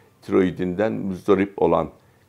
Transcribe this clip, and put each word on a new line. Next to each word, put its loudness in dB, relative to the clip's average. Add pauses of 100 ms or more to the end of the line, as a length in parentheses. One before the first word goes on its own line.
(220)
tiroidinden 0
muzdarip 0
olan 2 (400)